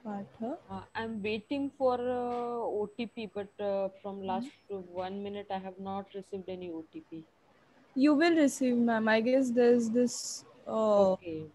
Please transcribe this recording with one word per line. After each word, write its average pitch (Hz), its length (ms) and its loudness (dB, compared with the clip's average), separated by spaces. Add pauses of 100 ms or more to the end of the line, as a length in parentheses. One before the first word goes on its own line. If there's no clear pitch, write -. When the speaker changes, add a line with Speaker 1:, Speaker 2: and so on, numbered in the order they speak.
Speaker 1:
Pathak. 220 520 -8 (120)
Speaker 2:
Uh, 190 120 -8 (120)
I'm 226 280 -6
waiting 269 560 -4
for, 254 160 2
uh, 240 640 -4 (180)
O 208 160 -4
T 240 120 -6
P, 220 280 -10
but, 202 140 -6 (100)
uh, 196 300 -2 (140)
from 196 160 -8
Speaker 1:
Mm-hmm. 190 80 -8
Speaker 2:
last 233 240 -4 (420)
one 185 300 -6
minute, 202 280 -8
I 190 60 -4
have 190 220 -10
not 196 360 -8
received 190 320 -10
any 180 240 -8
O 160 220 -10
T 160 180 -14
P. 160 140 -12 (720)
Speaker 1:
You 285 200 6
will 330 220 6
receive, 269 400 2
ma'am. 233 320 2
I 220 140 4
guess 254 260 4
there's 240 400 6
this, - 560 0 (220)
uh, 208 460 4
Speaker 2:
Okay. 160 320 -6 (100)